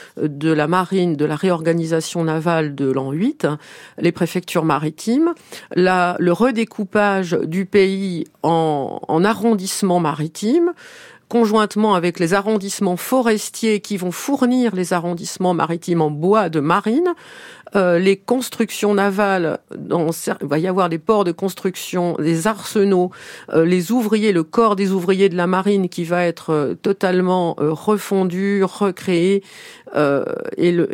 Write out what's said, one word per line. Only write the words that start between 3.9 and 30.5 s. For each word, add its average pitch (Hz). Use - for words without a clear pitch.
les 175
préfectures 170
maritimes, 190
la, 180
le 175
redécoupage 208
du 180
pays 190
en, 156
en 160
arrondissements 196
maritimes, 196
conjointement 214
avec 175
les 175
arrondissements 196
forestiers 220
qui 202
vont 180
fournir 247
les 185
arrondissements 175
maritimes 165
en 151
bois 180
de 160
marine, 220
euh, 180
les 196
constructions 226
navales, 196
dans 165
cer-, 185
il 151
va 143
y 175
avoir 180
des 165
ports 208
de 175
construction, 180
des 165
arsenaux, 196
euh, 165
les 180
ouvriers, 220
le 170
corps 214
des 190
ouvriers 190
de 170
la 175
marine 190
qui 175
va 175
être, 170
euh, 143
totalement, 180
euh, 151
refondu, 196
recréé, 190
euh, 139